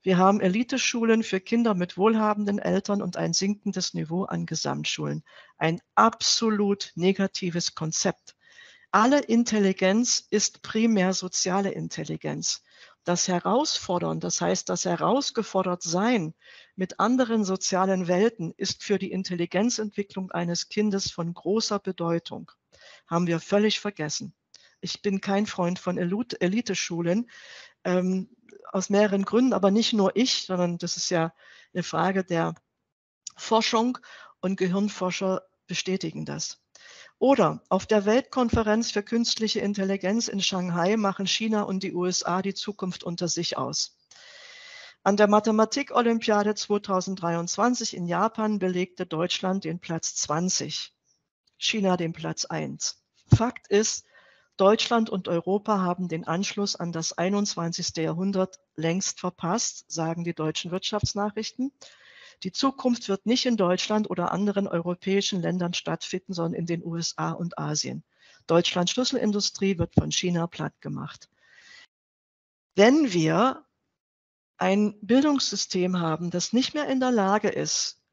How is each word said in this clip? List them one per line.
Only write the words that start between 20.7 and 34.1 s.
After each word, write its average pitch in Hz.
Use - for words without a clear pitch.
von 170
großer 208
Bedeutung.“ 170
Haben 175
wir 165
völlig 202
vergessen. 160
Ich -
bin 196
kein 202
Freund 175
von 180
Elut-, 180
Eliteschulen, 185
ähm, 185
aus 185
mehreren 202
Gründen, 247
aber 190
nicht 220
nur 196
ich, 240
sondern 180
das 175
ist -
ja 165
eine 180
Frage 180
der 165
Forschung 226